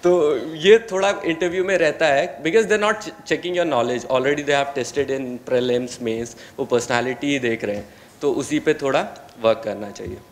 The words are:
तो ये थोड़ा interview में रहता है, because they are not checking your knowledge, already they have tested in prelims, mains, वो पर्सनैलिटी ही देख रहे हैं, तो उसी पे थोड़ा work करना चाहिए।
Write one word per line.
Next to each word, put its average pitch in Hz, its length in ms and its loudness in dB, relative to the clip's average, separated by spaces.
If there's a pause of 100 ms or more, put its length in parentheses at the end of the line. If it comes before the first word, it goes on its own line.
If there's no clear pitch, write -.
तो 170 340 4 (180)
ये 190 240 8
थोड़ा 196 460 0
interview 170 400 -2
में 190 140 0
रहता 156 280 2
है, 147 360 2
because 190 240 4
they 202 140 2
are 208 120 2
not 214 120 -6
checking 170 520 -4
your 170 160 2
knowledge, 120 380 0
already 131 380 0
they 139 160 2
have 139 140 -6
tested 135 320 -2 (100)
in 123 320 -8
prelims, 123 500 0
mains, 113 360 -6 (200)
वो 135 60 -2
पर्सनैलिटी 123 640 0
ही 143 120 0
देख 117 260 -2
रहे 101 120 -4
हैं, 104 120 -12 (340)
तो 143 100 0
उसी 143 260 -2
पे 151 160 2
थोड़ा 143 340 0 (340)
work 113 220 2
करना 104 260 -6
चाहिए। 95 260 -12 (160)